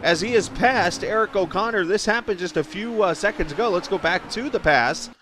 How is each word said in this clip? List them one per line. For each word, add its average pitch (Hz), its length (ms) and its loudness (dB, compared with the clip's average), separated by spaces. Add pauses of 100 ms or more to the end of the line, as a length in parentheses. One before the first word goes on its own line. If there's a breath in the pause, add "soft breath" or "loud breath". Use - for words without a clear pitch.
as 170 180 2
he 226 120 -2
has 220 160 2
passed 208 540 2
Eric 214 320 0
O'Connor. 196 500 0
This 196 200 0
happened 220 340 0
just 180 180 -4
a 160 60 2
few, 214 400 -2
uh, 180 100 4
seconds 202 380 -2
ago. 208 180 0
Let's 180 180 0
go 196 100 -2
back 175 340 -2
to 247 180 -6
the 220 100 -2
pass. 143 500 2 (120)